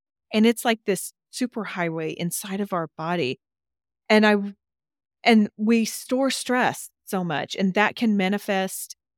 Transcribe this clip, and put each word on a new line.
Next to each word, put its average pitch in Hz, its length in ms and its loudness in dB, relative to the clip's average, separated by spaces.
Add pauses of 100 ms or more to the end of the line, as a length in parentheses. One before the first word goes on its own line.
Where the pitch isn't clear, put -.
(340)
And 220 120 4
it's 233 200 2
like 226 200 0
this - 280 -4 (200)
superhighway 170 840 -4
inside 190 460 -6
of 196 120 -4
our 165 240 -4
body. 160 420 -2 (720)
And 214 160 6
I, 214 100 6 (880)
and 220 340 6
we 226 280 2
store 262 460 -2
stress - 580 -2 (160)
so 185 180 -4
much, 156 320 -6
and 190 180 0
that 208 220 0
can 220 220 0
manifest 190 800 -2 (220)